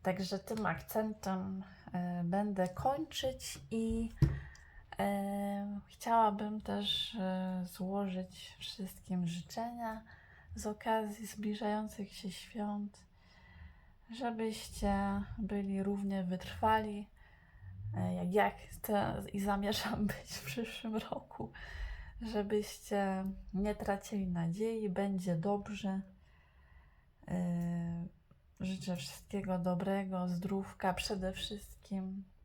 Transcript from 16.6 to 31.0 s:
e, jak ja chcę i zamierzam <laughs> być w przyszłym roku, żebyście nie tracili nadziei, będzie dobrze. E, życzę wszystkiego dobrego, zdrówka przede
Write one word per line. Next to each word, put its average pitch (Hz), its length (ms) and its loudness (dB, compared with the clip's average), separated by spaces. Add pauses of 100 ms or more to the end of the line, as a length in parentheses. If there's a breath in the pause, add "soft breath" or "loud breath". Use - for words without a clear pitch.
e, 180 180 2
jak 180 200 0
ja 403 180 8 (200)
chcę - 520 0 (100)
i 202 60 0
zamierzam 202 680 2
<laughs> - 20 4
być - 260 -4
w - 120 -8
przyszłym 226 500 -4
roku, - 560 -4 (680 loud breath)
żebyście 208 1040 0 (280)
nie 208 220 2
tracili 202 520 0
nadziei, 196 640 2
będzie 190 460 2
dobrze. 202 680 0 (1300 soft breath)
E, 170 800 0 (520)
życzę 185 360 -2
wszystkiego 190 640 -2
dobrego, 185 680 2
zdrówka 190 680 0
przede 190 400 0